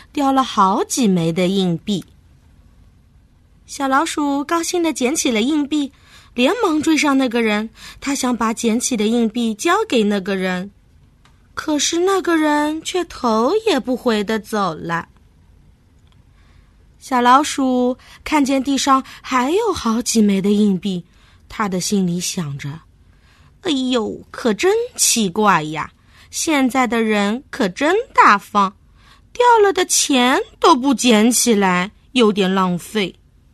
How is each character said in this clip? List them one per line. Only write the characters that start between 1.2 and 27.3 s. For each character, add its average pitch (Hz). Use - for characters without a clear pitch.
的 180
硬 185
币。 190
小 -
老 269
鼠 285
高 339
兴 349
地 320
捡 254
起 311
了 214
硬 294
币， 294
连 254
忙 311
追 320
上 269
那 262
个 233
人， 214
它 277
想 247
把 226
捡 226
起 -
的 208
硬 226
币 233
交 339
给 233
那 202
个 196
人。 185
可 302
是 330
那 370
个 330
人 302
却 349
头 240
也 320
不 247
回 214
地 220
走 202
了。 165
小 247
老 254
鼠 254
看 302
见 269
地 269
上 262
还 254
有 415
好 226
几 226
枚 196
的 202
硬 202
币， 180
它 208
的 185
心 190
里 175
想 156
着 143
：“哎 339
呦， 254
可 214
真 370
奇 -
怪 185
呀！ 151
现 269
在 254
的 226
人 214